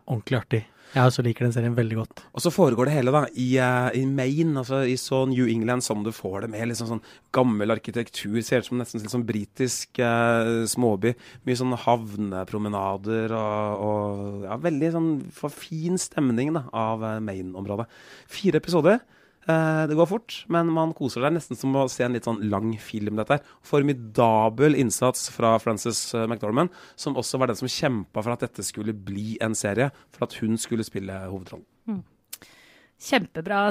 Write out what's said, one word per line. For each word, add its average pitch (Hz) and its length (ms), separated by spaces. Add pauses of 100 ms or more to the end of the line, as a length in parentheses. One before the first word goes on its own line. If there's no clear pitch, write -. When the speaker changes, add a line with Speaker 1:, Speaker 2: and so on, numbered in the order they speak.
Speaker 1:
ordentlig 123 320
artig. 110 260 (280)
Jeg 127 140
også 127 160
liker 120 220
den 120 80
serien 120 200
veldig 113 220
godt. - 280 (120)
Speaker 2:
Og 123 60
så 170 100
foregår 127 340
det 143 80
hele 127 180
da, 147 140 (100)
i, 127 220
eh, 127 380
i 131 100
Maine, 139 520
altså 135 280
i 127 100
så 131 320
New 127 200
England 113 340
som 107 220
du 110 80
får 98 300
det, 117 100
med 113 160
liksom 117 200
sånn 110 140 (300)
gammel 113 400
arkitektur, 110 720
ser 127 160
ut 107 60
som 127 120
nesten 117 240
litt 107 80
sånn 123 160
britisk, 110 720
eh, 117 680
småby, 113 480 (320)
mye 127 80
sånn 127 220
havnepromenader 104 1500
og, 107 500
og, 101 640
ja, 98 140
veldig 160 340
sånn 165 400
for - 180
fin 160 480
stemning 135 560
da, 160 100 (100)
av, 110 280
eh, 110 180
Maine-området. 98 680 (400)
Fire 180 320
episoder. 175 400 (460)
Eh, 160 420
det 151 100
går 165 100
fort, - 400
men 170 240
man 160 220
koser 123 280
seg 143 120
nesten 147 240
som 135 180
å 135 140
se - 160
en 123 80
litt 117 100
sånn 107 260
lang 110 300
film, 104 380
dette 107 100
her. 143 140 (200)
Formidabel 120 1120
innsats 127 560
fra 113 300
Frances, 113 560
eh, 113 100
McDormand, 113 440 (260)
som - 200
også 123 220
var 131 100
den 117 100
som 127 100
kjempet 113 560
for 117 80
at 120 80
dette 117 240
skulle 107 300
bli 104 480
en 110 120
serie, 107 380 (200)
for - 120
at 120 120
hun 113 200
skulle 113 300
spille - 260 (160)
hovedrollen. 92 380 (240)
Speaker 3:
Mm. 202 140 (1000)
Kjempebra 202 680